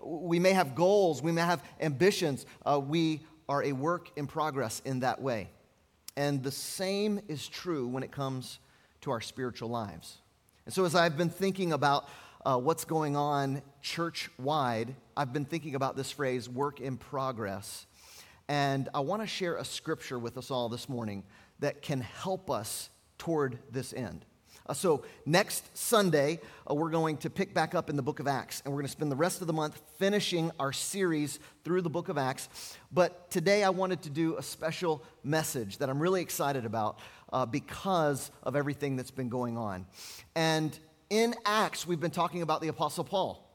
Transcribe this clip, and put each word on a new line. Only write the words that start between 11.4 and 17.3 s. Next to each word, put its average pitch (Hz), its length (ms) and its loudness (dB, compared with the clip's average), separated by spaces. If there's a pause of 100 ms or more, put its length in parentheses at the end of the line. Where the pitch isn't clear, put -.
about, 143 380 2 (340)
uh, 127 140 4
what's 156 260 2
going 156 320 0
on 143 460 0 (200)
church-wide, 135 1120 -2 (200)
I've 139 160 -2
been 147 140 -2
thinking 156 300 -6
about 135 200 0
this 135 160 -6
phrase, 127 380 -2
work 139 320 -4
in 131 160 -6
progress. 113 880 -6 (640)